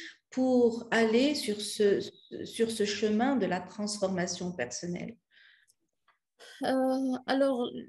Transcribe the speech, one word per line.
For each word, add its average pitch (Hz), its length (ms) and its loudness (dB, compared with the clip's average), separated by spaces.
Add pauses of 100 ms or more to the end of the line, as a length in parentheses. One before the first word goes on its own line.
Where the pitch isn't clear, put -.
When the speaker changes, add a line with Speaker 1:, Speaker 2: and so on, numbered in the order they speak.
(320)
Speaker 1:
pour 247 600 2
aller 233 420 4
sur 208 260 -4
ce, - 480 2 (380)
sur 226 240 -2
ce 208 160 0
chemin 220 500 0
de 196 120 2
la 180 120 -2
transformation 185 920 -4
personnelle ? - 640 -8 (1500)
Speaker 2:
Euh, 262 500 0 (120)
alors, 269 420 2 (220)